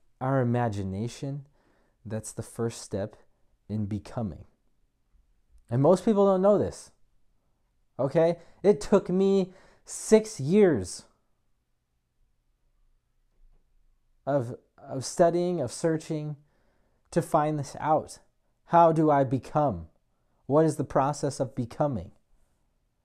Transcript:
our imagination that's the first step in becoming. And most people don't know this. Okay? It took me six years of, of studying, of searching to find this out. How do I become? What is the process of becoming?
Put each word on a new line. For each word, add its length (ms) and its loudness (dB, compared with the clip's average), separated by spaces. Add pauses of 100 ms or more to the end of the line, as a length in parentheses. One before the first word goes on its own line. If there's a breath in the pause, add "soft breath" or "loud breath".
(200)
our 220 -2
imagination 1040 -4 (600)
that's 260 -10
the 120 -10
first 380 -6
step 340 -8 (520)
in 180 -6
becoming. 600 -8 (1200)
And 120 0
most 240 4
people 200 4
don't 160 2
know 160 4
this. 340 -6 (1080)
Okay? 380 2 (260 loud breath)
It 180 4
took 280 2
me 440 2 (300 loud breath)
six 560 0
years 640 2 (3250)
of, 300 -4 (220)
of 280 -12
studying, 560 0
of 100 -6
searching 640 -6 (760)
to 100 0
find 380 0
this 200 -10
out. 400 -2 (460)
How 260 6
do 200 2
I 120 4
become? 640 -4 (600)
What 180 4
is 100 0
the 80 -4
process 560 -2
of 160 -6
becoming? 560 -6 (920)